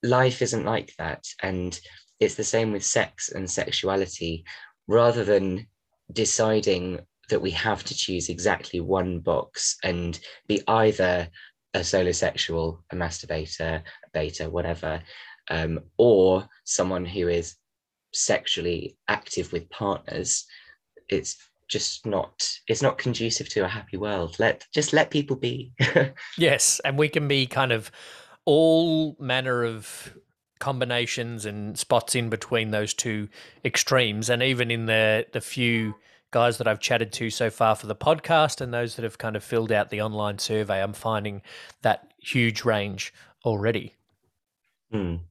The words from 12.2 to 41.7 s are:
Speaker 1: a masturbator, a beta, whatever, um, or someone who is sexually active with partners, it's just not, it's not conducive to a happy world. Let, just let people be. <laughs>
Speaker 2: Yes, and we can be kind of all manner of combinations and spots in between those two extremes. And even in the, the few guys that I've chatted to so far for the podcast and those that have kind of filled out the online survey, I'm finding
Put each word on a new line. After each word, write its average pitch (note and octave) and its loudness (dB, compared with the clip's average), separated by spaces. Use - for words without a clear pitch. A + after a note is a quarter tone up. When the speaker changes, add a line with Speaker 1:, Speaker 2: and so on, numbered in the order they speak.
Speaker 1:
a - -8
masturbator, D#2+ -4
a - -20
beta, E2 -4
whatever, E2 -4
um, E2 -2
or F#2+ 6
someone F#2 -2
who F2+ -4
is E2+ -2
sexually - -2
active - -4
with E2+ -8
partners, - -4
it's - -4
just - -4
not, G2 -4
it's A2 0
not C3+ 2
conducive A2+ -4
to G#2+ 0
a - -2
happy G#2 -8
world. F#2 -4
Let, - 0
just D3+ 0
let D3+ 4
people C#3+ 0
be. B2 -6
<laughs> C#3 2
Speaker 2:
Yes, D3+ 4
and C#3 0
we D3+ 4
can D3+ 0
be C3+ 2
kind C3 0
of A2 -2
all D#3+ 4
manner B2+ 0
of A2+ -8
combinations A#2+ -2
and G#2 -8
spots - 2
in A#2 0
between A2 -2
those G#2 0
two G#2+ -4
extremes. A2+ 2
And A#2+ 4
even B2 2
in A#2 0
the, A2 4
the - -2
few A#2 0
guys A#2+ 4
that A#2+ 0
I've G#2+ 2
chatted A2+ 0
to A2+ -4
so A2+ -2
far A2 4
for - -12
the G#2+ -4
podcast D#3 2
and B2 -6
those A#2+ -4
that A#2 -8
have A2 -6
kind A2 -4
of G#2+ -4
filled A2+ 0
out G#2 2
the G#2 -4
online G#2+ -4
survey, G#2 0
I'm G2+ -4
finding G#2 -4